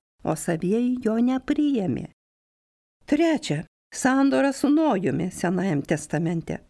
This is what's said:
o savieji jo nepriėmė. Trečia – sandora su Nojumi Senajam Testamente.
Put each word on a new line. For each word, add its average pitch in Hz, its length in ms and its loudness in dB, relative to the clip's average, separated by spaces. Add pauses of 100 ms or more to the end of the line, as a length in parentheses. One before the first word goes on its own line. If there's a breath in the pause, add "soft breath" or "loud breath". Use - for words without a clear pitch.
(260)
o 160 80 -2
savieji 208 720 0
jo 220 160 0
nepriėmė. 262 840 0 (1000)
Trečia – 294 540 0 (340)
sandora 269 600 2
su - 200 0
Nojumi 190 560 0
Senajam 180 560 -2
Testamente. 165 840 -4